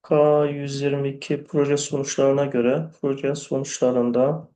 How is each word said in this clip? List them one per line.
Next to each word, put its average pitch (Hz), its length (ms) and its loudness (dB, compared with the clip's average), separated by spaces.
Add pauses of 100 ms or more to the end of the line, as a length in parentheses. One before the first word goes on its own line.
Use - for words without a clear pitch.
K 147 440 4
yüz 139 360 -6
yirmi 139 260 0
iki 143 360 -6
proje 143 320 0
sonuçlarına 139 720 0
göre, 139 440 0 (100)
proje 139 340 -2
sonuçlarında 127 1200 0